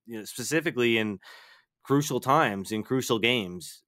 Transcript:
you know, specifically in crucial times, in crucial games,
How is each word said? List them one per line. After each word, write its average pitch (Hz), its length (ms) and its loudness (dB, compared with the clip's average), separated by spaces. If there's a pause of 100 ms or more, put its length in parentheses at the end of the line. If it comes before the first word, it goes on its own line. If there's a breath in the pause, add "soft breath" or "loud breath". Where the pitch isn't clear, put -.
you 113 140 -12
know, 104 40 -10
specifically 120 760 0
in 107 180 -2 (640 loud breath)
crucial 139 360 0
times, 120 520 2
in 107 120 -2
crucial 127 340 0
games, 95 720 -2